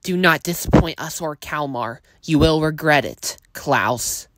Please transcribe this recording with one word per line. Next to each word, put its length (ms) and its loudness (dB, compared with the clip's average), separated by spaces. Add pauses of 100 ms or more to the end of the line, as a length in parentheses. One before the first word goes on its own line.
Do 140 -2
not 260 4
disappoint 560 0
us 220 -8
or 160 -6
Kalmar. 640 -6 (240)
You 120 2
will 220 4
regret 460 2
it, 320 -10 (160)
Klaus. 760 -2 (100)